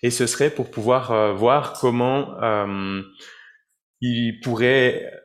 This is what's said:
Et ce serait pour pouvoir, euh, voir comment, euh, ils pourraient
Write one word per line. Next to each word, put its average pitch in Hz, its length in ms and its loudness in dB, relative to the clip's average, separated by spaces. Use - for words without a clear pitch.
Et 120 80 2
ce 123 160 0
serait 147 220 0
pour 139 200 -6
pouvoir, 120 420 0
euh, 107 220 2
voir 120 400 2
comment, 127 680 0
euh, 98 580 -2
ils 117 420 -2
pourraient 123 720 2